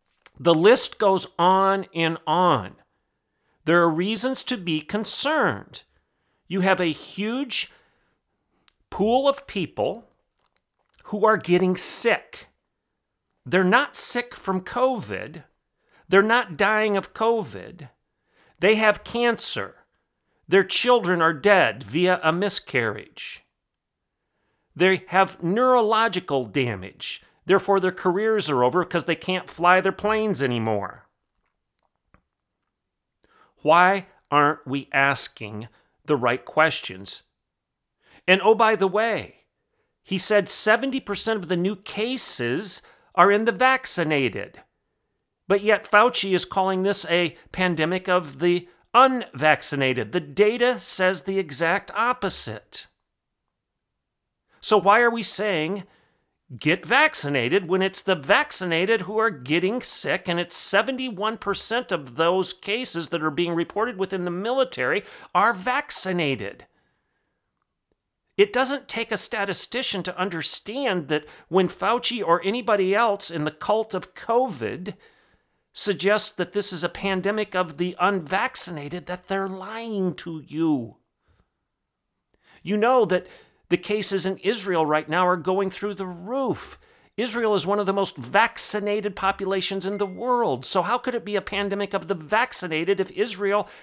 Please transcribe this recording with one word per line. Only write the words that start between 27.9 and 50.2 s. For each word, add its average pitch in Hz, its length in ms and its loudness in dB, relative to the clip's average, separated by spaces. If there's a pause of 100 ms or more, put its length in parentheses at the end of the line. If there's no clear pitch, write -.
careers 196 580 0
are 123 140 2
over 160 200 2
'cause 170 200 -4
they 165 100 -2
can't 185 340 -6
fly 180 320 2
their 185 120 0
planes 208 500 -2
anymore. 110 640 -4 (2500)
Why 180 460 4 (240)
aren't 147 340 4
we 131 260 -6
asking 117 760 0 (380)
the 151 100 2
right 123 280 -2
questions? 101 800 -2 (1040)
And 185 160 4
oh, 214 140 6
by 220 180 2
the 190 140 0
way, 202 580 -4 (560)
he 190 160 -4
said 208 300 2
seventy 247 500 2
percent 220 380 -2
of 175 120 -8
the 180 80 0
new 190 200 -2
cases 208 1080 -2 (320)
are 185 160 6
in 208 140 2
the 226 80 0
vaccinated. 156 1120 -2 (840)
But 196 140 2
yet 208 200 2
Fauci 214 500 2
is 180 120 2
calling 190 400 -2
this 202 220 0
a 170 300 -2 (140)
pandemic 180 580 -2
of 160 300 -2
the 175 300 0 (260)
unvaccinated. 143 1160 2
The 175 80 -2